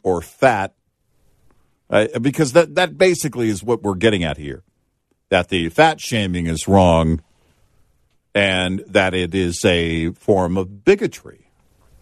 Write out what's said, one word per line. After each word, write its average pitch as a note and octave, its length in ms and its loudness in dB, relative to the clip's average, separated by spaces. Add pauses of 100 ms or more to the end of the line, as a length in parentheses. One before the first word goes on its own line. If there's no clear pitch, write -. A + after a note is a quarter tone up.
or F2+ 180 -2
fat, G2+ 520 -2 (1160)
uh, A2 300 0
because C3 340 -2
that, D#3 220 4
that E3+ 220 -2
basically D3 520 0
is G2 120 -4
what A2+ 220 -4
we're G2+ 120 -2
getting G2+ 280 0
at D2 140 -4
here, C#2+ 260 -14 (640)
that F2+ 200 0
the F2 200 -2
fat D#3 300 2
shaming F2+ 480 -4
is D#2+ 200 -6
wrong E2 540 4 (1120)
and F#2 540 -2
that F#2+ 260 2
it F2+ 220 -4
is F2 300 -2
a E2 460 0
form F#2 460 0
of G2 280 -8
bigotry, - 640 -2 (520)